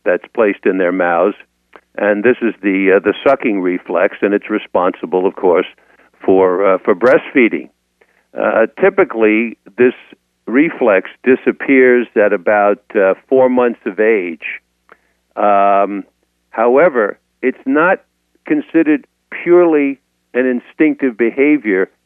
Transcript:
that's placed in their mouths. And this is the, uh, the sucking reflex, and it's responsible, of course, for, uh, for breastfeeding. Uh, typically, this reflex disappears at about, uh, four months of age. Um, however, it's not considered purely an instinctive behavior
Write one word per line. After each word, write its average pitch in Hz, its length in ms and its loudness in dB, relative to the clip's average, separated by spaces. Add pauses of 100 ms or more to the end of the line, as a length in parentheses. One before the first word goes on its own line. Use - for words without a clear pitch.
that's 90 300 -2
placed 107 320 -2
in 95 140 0
their 90 120 0
mouths. 90 440 0 (600)
And 104 280 -2
this 123 180 2
is 110 200 -2
the, 95 340 0
uh, 101 40 4
the 101 140 0 (120)
sucking 123 360 0
reflex, 90 600 -4
and 101 120 -2
it's 101 160 -4
responsible, 92 760 -4
of 92 100 -4
course, 90 320 0 (580)
for, 92 400 2
uh, 95 140 2
for 110 140 0
breastfeeding. 113 760 0 (680)
Uh, 110 300 0 (120)
typically, 117 760 0 (200)
this 123 160 2 (520)
reflex 123 640 0 (140)
disappears 127 920 2
at 104 180 0
about, 101 500 0 (120)
uh, 95 180 2 (160)
four 131 200 4
months 123 360 -2
of 95 140 -6
age. 101 640 -2 (720)
Um, 101 680 0 (460)
however, 123 680 0 (220)
it's 127 240 -6
not 160 380 0 (420)
considered 151 600 -2 (380)
purely 160 560 2 (340)
an 127 120 -2
instinctive 127 720 -2
behavior 117 720 0 (160)